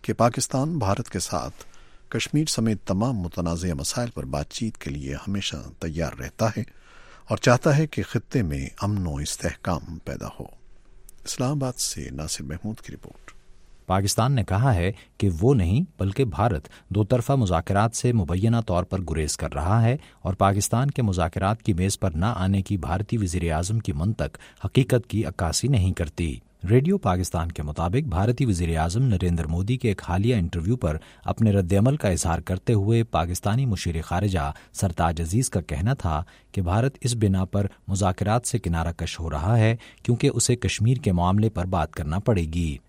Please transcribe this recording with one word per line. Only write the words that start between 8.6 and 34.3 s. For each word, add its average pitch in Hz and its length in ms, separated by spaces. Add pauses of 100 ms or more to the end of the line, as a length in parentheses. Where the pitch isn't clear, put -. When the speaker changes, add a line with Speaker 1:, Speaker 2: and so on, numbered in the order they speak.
Speaker 1:
امن 101 260
و 73 80
استحکام 78 920
پیدا 55 220 (120)
ہو۔ - 60 (800)
اسلام 131 280
آباد 135 260
سے - 320
ناصر 76 320
محمود 90 360
کی - 140
رپورٹ۔ - 440 (480)
Speaker 2:
پاکستان 101 460
نے 127 120
کہا 117 320
ہے 87 160 (260)
کہ 101 120 (120)
وہ 123 120
نہیں 107 320 (140)
بلکہ 98 260
بھارت 104 420 (220)
دو 104 140
طرفہ 123 300
مذاکرات 101 640
سے 127 180
مبینہ 101 520
طور 90 180
پر 92 180
گریز 78 360
کر 76 160
رہا 82 300
ہے 120 120 (260)
اور 95 120
پاکستان 101 580
کے 139 100
مذاکرات 95 600
کی 107 120
میز 92 260
پر 95 120
نہ 87 240
آنے 95 260
کی 101 160
بھارتی 92 400
وزیر 87 340
اعظم 90 280
کی 98 140
منطق 78 440 (280)
حقیقت 123 440
کی 107 160
عکاسی - 420
نہیں 92 260
کرتی۔ 80 420 (340)
ریڈیو 139 280
پاکستان 90 540
کے - 120
مطابق 87 460
بھارتی 110 360
وزیر 85 320
اعظم 87 260
نریندر 87 440
مودی 95 300
کے 123 100
ایک 101 200
حالیہ 101 280
انٹرویو 87 420
پر 78 200 (260)
اپنے 104 280
رد 98 220
عمل 120 240
کا 113 120
اظہار 82 300
کرتے 95 340
ہوئے 110 300
پاکستانی 101 600
مشیر 87 360
خارجہ 87 500 (220)